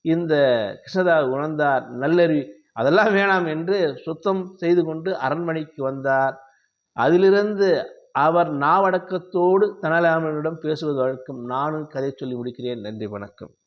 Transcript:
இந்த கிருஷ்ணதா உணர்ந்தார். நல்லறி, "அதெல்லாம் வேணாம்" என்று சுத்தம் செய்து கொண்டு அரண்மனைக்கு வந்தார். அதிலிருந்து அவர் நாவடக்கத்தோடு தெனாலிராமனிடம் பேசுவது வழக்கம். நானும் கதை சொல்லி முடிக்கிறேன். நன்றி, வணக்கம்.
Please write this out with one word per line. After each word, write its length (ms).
இந்த 340
கிருஷ்ணதா 520
உணர்ந்தார். 600
நல்லறி, 580
"அதெல்லாம் 420
வேணாம்" 340
என்று 480
சுத்தம் 600
செய்து 280
கொண்டு 320
அரண்மனைக்கு 680
வந்தார். 540
அதிலிருந்து 800
அவர் 400
நாவடக்கத்தோடு 1120
தெனாலிராமனிடம் 800
பேசுவது 380
வழக்கம். 460
நானும் 420
கதை 300
சொல்லி 180
முடிக்கிறேன். 460
நன்றி, 260
வணக்கம். 460